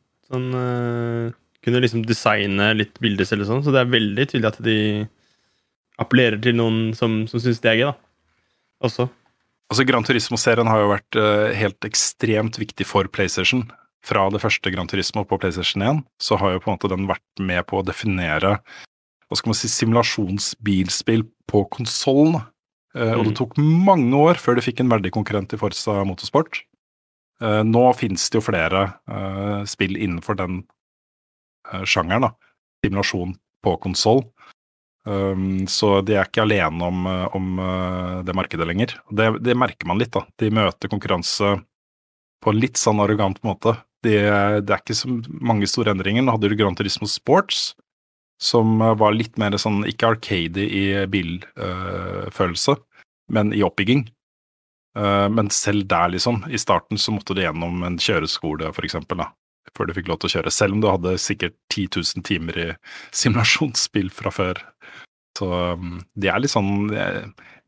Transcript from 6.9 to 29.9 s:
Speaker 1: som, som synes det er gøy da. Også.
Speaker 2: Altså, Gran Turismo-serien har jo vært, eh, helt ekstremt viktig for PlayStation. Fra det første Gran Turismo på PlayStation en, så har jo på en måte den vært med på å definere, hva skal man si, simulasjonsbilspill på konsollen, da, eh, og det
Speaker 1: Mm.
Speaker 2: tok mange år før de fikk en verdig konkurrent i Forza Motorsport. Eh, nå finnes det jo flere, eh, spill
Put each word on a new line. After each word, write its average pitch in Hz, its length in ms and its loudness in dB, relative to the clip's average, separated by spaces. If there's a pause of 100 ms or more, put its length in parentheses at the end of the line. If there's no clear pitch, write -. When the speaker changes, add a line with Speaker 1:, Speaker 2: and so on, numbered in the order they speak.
Speaker 1:
som, 110 320 0
som 120 120 -4
synes 117 200 0
det 113 120 4
er 113 100 4
gøy 139 100 2
da. - 40 -6 (840)
Også. 127 280 0 (600)
Speaker 2:
Altså, 117 140 4
Gran 123 220 4
Turismo-serien 117 640 2
har 110 100 4
jo 104 140 4
vært, - 240 -2
eh, 107 400 4
helt 104 260 -2
ekstremt 113 720 -2
viktig 107 280 -6
for 98 220 2
PlayStation. 101 580 0 (380)
Fra 107 260 2
det 101 100 -2
første 101 320 -2
Gran 92 160 -6
Turismo 98 400 -4
på 95 140 -2
PlayStation 90 420 -2
en, 139 200 0 (180)
så 104 180 0
har 95 140 2
jo 95 80 -2
på - 100 -4
en 90 60 -2
måte 104 120 -4
den 95 200 -4
vært - 320 -6
med 90 260 -2
på 95 140 -2
å - 40 -2
definere, 92 760 0 (680)
hva - 80 -4
skal - 140 -2
man 107 100 0
si, 113 80 -4
simulasjonsbilspill 107 1600 0 (240)
på 101 200 4
konsollen, 139 680 2
da, 113 60 -6 (540)
eh, 113 160 0
og 110 120 2
det 107 80 0
Speaker 1:
Mm. - 40 -6
Speaker 2:
tok 120 200 -4
mange 160 560 6
år 156 280 6
før 123 140 4
de 123 60 0
fikk 120 200 -4
en 127 80 2
verdig 101 220 2
konkurrent 101 420 -4
i 107 40 -8
Forza 101 460 -2
Motorsport. - 600 -2 (800)
Eh, 107 220 2
nå 120 320 6
finnes 95 340 -2
det 113 120 2
jo 113 100 -4
flere, 92 440 0 (120)
eh, 101 580 -6
spill 98 300 -4